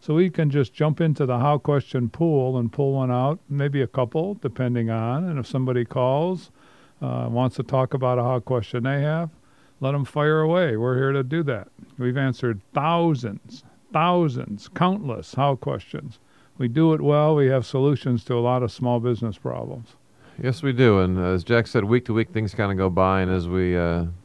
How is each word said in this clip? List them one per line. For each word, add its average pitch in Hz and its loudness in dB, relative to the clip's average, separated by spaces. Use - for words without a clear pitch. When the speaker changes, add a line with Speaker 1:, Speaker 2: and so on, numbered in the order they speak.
Speaker 1:
So 151 -4
we 175 4
can 156 0
just 139 0
jump 156 0
into 156 2
the 123 0
how 147 2
question 131 -2
pool 135 0
and 117 -2
pull 139 0
one 131 0
out, 131 0
maybe 143 -2
a 120 0
couple, 156 -2
depending 120 -2
on, 117 -2
and 170 -4
if 113 -6
somebody 127 0
calls, 143 -2
uh, 123 -4
wants 120 0
to 135 -6
talk 131 -2
about 127 0
a 120 0
how 127 0
question 120 -4
they 139 -2
have, 160 -2
let 135 -2
'em 143 -2
fire 151 2
away. 160 2
We're 123 0
here 135 2
to 139 0
do 156 -2
that. 120 -4
We've 123 -2
answered 123 -2
thousands, 151 -2
thousands, 151 0
countless 180 -2
how 139 2
questions. - -8
We 123 -2
do 160 4
it 151 0
well. 147 4
We 143 4
have 131 2
solutions 131 0
to - -4
a 120 0
lot 123 2
of 113 -4
small 123 -2
business 113 -2
problems. 123 -10
Speaker 2:
Yes, 127 -4
we 135 0
do. 117 6
And, 92 2
uh, 90 -2
as 90 0
Jack 117 2
said, 113 0
week 120 0
to 110 -4
week 110 0
things 107 -4
kinda 101 0
go 95 2
by. 95 2
And 92 0
as 90 0
we, 90 0
uh, 85 0